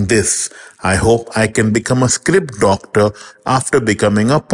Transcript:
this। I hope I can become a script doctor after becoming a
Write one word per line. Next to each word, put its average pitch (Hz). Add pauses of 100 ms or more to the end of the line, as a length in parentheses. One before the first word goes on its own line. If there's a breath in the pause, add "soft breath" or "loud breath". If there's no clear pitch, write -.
this। 107 (500 loud breath)
I 95
hope 113
I 110
can 107
become 127
a 123
script 160
doctor 104 (400 loud breath)
after 131
becoming 107
a 151 (140)